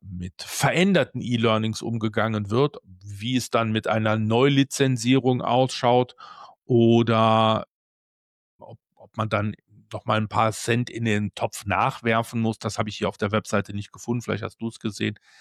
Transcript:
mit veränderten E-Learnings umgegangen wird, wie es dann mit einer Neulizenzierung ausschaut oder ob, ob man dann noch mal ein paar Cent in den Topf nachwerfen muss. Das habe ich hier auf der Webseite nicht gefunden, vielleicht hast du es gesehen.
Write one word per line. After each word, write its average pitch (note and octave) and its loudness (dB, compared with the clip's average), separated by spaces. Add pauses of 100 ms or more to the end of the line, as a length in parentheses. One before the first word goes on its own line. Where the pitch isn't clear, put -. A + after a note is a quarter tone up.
mit F#2 -12
veränderten D3 0
E-Learnings A2 0
umgegangen A2 -2
wird, C3+ 0
wie G2+ -8
es B2 -2
dann A2+ 2
mit A2 0
einer A2 0
Neulizenzierung B2+ 2
ausschaut B2 2 (480)
oder A2+ 4 (920)
ob, - -20 (160)
ob - -20
man A2 -4
dann G#2+ -2 (400)
noch G#2 -12
mal A2 2
ein A2 -2
paar A2 0
Cent A#2 -2
in A#2 -6
den G#2 0
Topf - -6
nachwerfen A2+ -2
muss. A2 -2
Das - -6
habe G#2+ -2
ich G2+ -12
hier G2 -2
auf - -6
der G2+ -2
Webseite G#2 -2
nicht G2+ -10
gefunden, A#2+ -6
vielleicht G#2 -6
hast G2+ -12
du A#2 -8
es - -12
gesehen. G#2+ -6 (240)